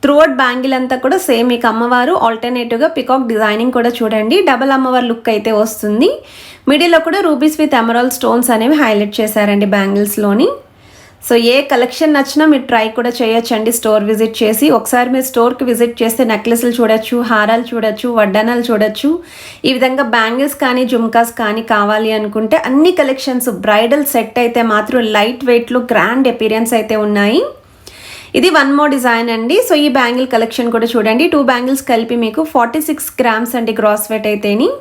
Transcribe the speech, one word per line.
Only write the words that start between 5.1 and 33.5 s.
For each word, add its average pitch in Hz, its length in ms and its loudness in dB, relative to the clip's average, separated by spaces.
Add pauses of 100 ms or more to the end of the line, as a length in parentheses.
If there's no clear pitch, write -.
లుక్ 233 240 -4
అయితే 214 180 -2 (100)
వస్తుంది. 226 480 0 (640)
మిడిల్‌లో 339 360 4
కూడా 381 200 0
rubies 302 340 0
with 294 180 0
emerald 240 380 0
stones 240 380 0
అనేవి 269 260 2
హైలైట్ 208 380 0
చేశారండి 208 540 0
బ్యాంగిల్స్‌లోని. 202 760 0 (800)
So 240 80 2 (180)
ఏ - 20 4 (160)
కలెక్షన్ 262 440 0
నచ్చినా 285 360 2
మీరు 262 180 2
ట్రై 226 140 2 (140)
కూడా 240 220 -2
చేయొచ్చండి 226 580 0
స్టోర్ 214 320 2
విజిట్ 220 320 0
చేసి. 220 240 0 (120)
ఒకసారి 247 360 0
మీరు 262 160 0
స్టోర్కి 247 400 0
విజిట్ 233 320 0
చేస్తే 226 300 0
నెక్లెస్లు 233 460 0
చూడొచ్చు, 220 400 0 (120)
హారాలు 226 420 2
చూడొచ్చు, 220 360 -4 (120)
వడ్డానాలు 214 500 0
చూడొచ్చు. 214 400 0 (580)
ఈ 262 100 2
విధంగా 262 280 0 (100)
బ్యాంగిల్స్ 240 480 0
కానీ 254 200 0 (100)
జుమ్కాస్ 233 480 0
కానీ 220 220 -4 (100)
కావాలి 214 460 0
అనుకుంటే 214 400 -2 (100)
అన్ని 311 320 4
కలెక్షన్స్ 262 480 -2 (160)
బ్రైడల్ 233 480 2
సెట్ 226 320 -2
అయితే 233 180 0 (100)
మాత్రం 214 440 0
లైట్ 240 340 -2
వెయిట్‌లో 240 300 2 (100)
గ్రాండ్ 233 440 2
అపియరెన్స్ 220 440 -2
అయితే 214 180 -2 (100)
ఉన్నాయి. 208 360 2 (960)
ఇది 370 120 4 (100)
one 269 180 2
more 294 180 2
design 240 300 0 (100)
అండి. 240 200 0 (100)
So 349 80 2 (100)
ఈ - 20 4 (140)
బ్యాంగిల్ 254 360 -2
కలెక్షన్ 233 400 -2
కూడా 226 180 0
చూడండి. 226 400 2
టూ 285 60 2 (120)
బ్యాంగిల్స్ 254 400 -2
కలిపి 226 320 -2
మీకు 220 180 -2 (120)
ఫార్టీ 247 340 0
సిక్స్ - 320 -6
గ్రామ్స్ 233 380 -2